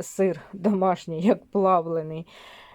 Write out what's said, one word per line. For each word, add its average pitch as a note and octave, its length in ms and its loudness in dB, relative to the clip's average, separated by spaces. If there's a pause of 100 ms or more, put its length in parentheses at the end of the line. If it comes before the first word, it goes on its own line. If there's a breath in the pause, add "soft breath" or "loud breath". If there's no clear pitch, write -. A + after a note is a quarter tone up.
сир F3+ 400 -2 (120)
домашній, F#3 680 0
як G3+ 240 2
плавлений. E3 800 0 (480 loud breath)